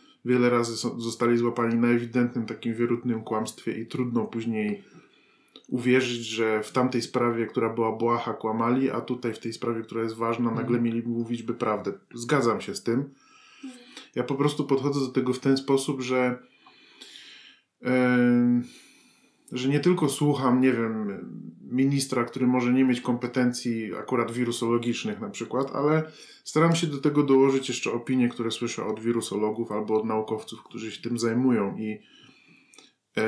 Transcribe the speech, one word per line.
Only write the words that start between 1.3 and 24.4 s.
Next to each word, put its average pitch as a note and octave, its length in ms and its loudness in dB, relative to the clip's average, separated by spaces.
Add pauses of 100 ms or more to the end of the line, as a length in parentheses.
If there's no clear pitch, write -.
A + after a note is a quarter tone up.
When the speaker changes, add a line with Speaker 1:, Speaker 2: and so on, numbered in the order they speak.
Speaker 1:
złapani A#2 360 0
na A#2+ 140 4
ewidentnym A#2+ 580 0
takim A2+ 280 -6
wierutnym A#2 480 -2
kłamstwie A2 500 -4
i A2+ 140 -8
trudno A#2+ 380 -2
później A2 580 -4 (880)
uwierzyć, A#2+ 580 2
że A2 360 0
w - 100 -10
tamtej B2+ 300 2
sprawie, A#2 440 0
która A2+ 240 0
była A2+ 220 0
błaha, A#2 420 0
kłamali, A#2 560 0
a A2 100 -4
tutaj B2 340 -4
w - 40 -12
tej A#2 140 -8
sprawie, A2+ 300 -4
która A2+ 200 -6
jest A2+ 120 -4
ważna, A#2 360 0
nagle A#2+ 280 0
Speaker 2:
Mhm. A#2+ 40 2
Speaker 1:
mieli A#2 200 0
mówić A#2 400 -4
by A#2 120 -6
prawdę. G2+ 380 -2 (220)
Zgadzam A#2 460 0
się F#2+ 140 -8
z - 80 -10
tym. B2+ 320 -2 (1000)
Ja B2 100 -2
po C#3 100 -4
prostu C#3+ 300 0
podchodzę C#3 360 0
do C3 80 -2
tego B2 240 0
w A#2+ 60 -2
ten C3+ 180 4
sposób, C3+ 440 0
że B2+ 380 0 (1400)
em, B2 840 4 (880)
że B2 160 -2
nie C#3+ 120 2
tylko F3 280 4
słucham, C3+ 520 2
nie C3 120 6
wiem, A2 360 -2 (540)
ministra, C3+ 640 0
który B2 220 -2
może B2 260 2
nie C3 120 4
mieć B2 160 2
kompetencji A#2+ 920 -2
akurat A#2 380 -2
wirusologicznych A#2 880 -2